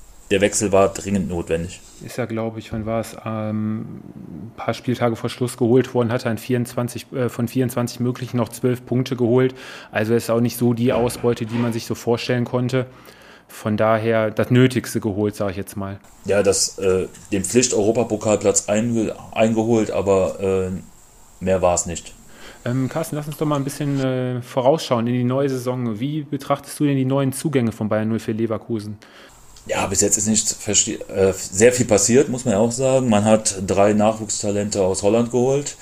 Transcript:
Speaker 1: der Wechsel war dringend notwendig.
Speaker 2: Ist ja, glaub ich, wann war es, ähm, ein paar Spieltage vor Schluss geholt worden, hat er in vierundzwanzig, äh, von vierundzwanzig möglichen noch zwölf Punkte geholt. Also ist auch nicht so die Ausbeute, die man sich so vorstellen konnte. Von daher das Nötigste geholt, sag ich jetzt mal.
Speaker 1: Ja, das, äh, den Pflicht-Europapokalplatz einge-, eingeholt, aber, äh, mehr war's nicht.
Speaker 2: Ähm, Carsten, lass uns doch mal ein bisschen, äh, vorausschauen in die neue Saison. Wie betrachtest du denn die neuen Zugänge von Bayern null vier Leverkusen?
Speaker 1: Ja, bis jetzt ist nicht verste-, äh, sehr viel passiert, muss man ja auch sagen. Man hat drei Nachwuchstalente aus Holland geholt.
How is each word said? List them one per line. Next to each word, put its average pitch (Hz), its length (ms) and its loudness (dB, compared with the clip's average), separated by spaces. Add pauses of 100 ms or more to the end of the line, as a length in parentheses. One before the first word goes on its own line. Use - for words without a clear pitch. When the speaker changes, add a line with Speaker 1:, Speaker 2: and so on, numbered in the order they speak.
(320)
Speaker 1:
der 98 100 4
Wechsel 101 300 2
war 95 180 6
dringend 95 400 -2
notwendig. 85 520 -4 (220)
Speaker 2:
Ist - 140 -14
ja, 120 80 -2
glaub 110 320 -6
ich, - 160 -12
wann 110 140 -6
war 113 140 -2
es, - 220 -10
ähm, 107 840 -4
ein - 500 -16
paar - 160 -2
Spieltage 120 420 -2
vor 120 140 -6
Schluss - 280 -4
geholt 123 360 4
worden, 117 180 2
hat 123 140 -2
er 117 60 -2
in 107 80 -4
vierundzwanzig, 123 720 -4
äh, 127 180 -2
von 117 180 -4
vierundzwanzig 120 520 -2
möglichen 120 380 -2
noch 117 120 0
zwölf 123 340 -2
Punkte 127 320 -2
geholt. 127 380 4 (380)
Also 107 240 2
ist 113 160 0
auch 117 100 2
nicht 120 160 0
so 120 160 2
die 120 180 2
Ausbeute, 117 540 0
die 110 100 -6
man 120 160 0
sich 113 140 -6
so 117 80 -6
vorstellen 120 520 -2
konnte. 123 420 -2 (600)
Von 107 300 -4
daher 110 540 2
das 107 180 0
Nötigste 123 500 4
geholt, 104 360 -2
sag 101 160 -4
ich 87 60 -10
jetzt - 200 -10
mal. 98 220 -8 (260)
Speaker 1:
Ja, 98 160 2
das, - 380 0
äh, 92 280 2 (240)
den 95 120 0
Pflicht-Europapokalplatz 110 1200 2
einge-, 110 460 0 (200)
eingeholt, 113 580 2
aber, 95 480 2
äh, 95 320 0 (680)
mehr 92 220 0
war's 87 240 2
nicht. - 280 -10 (520)
Speaker 2:
Ähm, 127 240 -2
Carsten, 156 260 -6
lass 151 120 -6
uns 151 100 -10
doch 160 80 -2
mal 151 120 2
ein 139 60 0
bisschen, 143 360 -2
äh, 127 420 -2
vorausschauen 127 640 2
in 120 80 0
die 123 100 0
neue 135 260 2
Saison. 123 500 -4
Wie 147 240 -4
betrachtest - 560 -4
du 151 60 2
denn 143 120 2
die 131 80 2
neuen 135 280 0
Zugänge 131 380 0
von 107 160 -4
Bayern 107 220 0
null 113 100 -2
vier 113 140 -4
Leverkusen? 107 640 -4 (720)
Speaker 1:
Ja, 101 200 -2
bis 92 140 -2
jetzt 101 160 2
ist 101 100 -2
nicht 107 200 2
verste-, - 520 -2 (100)
äh, 95 240 2
sehr 110 400 4
viel 127 140 0
passiert, 117 420 4
muss 123 160 -4
man 113 80 2
ja 95 60 2
auch 117 120 2
sagen. 131 380 2
Man 104 160 4
hat 110 400 2
drei 101 280 4
Nachwuchstalente 104 920 0
aus 92 200 0
Holland 113 280 2
geholt. 135 500 0